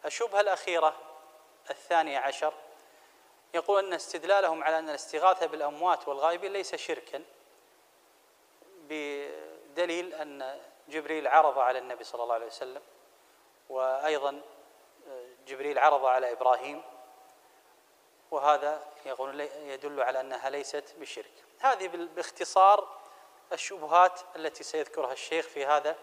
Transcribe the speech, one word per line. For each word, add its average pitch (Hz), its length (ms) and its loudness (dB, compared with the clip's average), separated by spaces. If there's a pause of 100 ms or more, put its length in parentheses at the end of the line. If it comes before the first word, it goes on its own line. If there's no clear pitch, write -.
الشبهة 208 360 0
الأخيرة 170 540 2 (720)
الثانية 156 500 0
عشر 139 340 -2 (1000)
يقول 196 320 2
أن 185 80 -4
استدلالهم 165 720 0
على 160 160 2
أن 160 100 -6
الاستغاثة 165 560 2
بالأموات 151 640 -2
والغائبين 170 460 0
ليس 190 220 -4
شركاً 156 480 -8 (1400)
بدليل 156 1500 -8
أن 143 460 -10 (300)
جبريل 151 380 -4
عرض 143 320 6
على 127 200 2
النبي 123 240 -10
صلى 120 200 -8
الله 120 100 -2
عليه 113 120 -2
وسلم، 131 360 -12 (880)
وأيضًا 139 720 0 (1040)
جبريل 135 320 -4
عرض 139 260 6
على 127 260 2
إبراهيم، 127 500 2 (1500)
وهذا 147 520 2 (220)
يقول 135 300 -8
لي-، 147 380 -10
يدل 139 280 -6
على 131 180 0
أنها 131 300 -6
ليست 143 480 -8
بشرك. - 340 -14 (280)
هذه 214 280 2
بال-، 170 200 -8
باختصار 190 800 4 (680)
الشبهات 175 680 4 (140)
التي 160 280 -6
سيذكرها 143 500 -4
الشيخ 156 340 -2
في 139 180 -4
هذا 147 380 2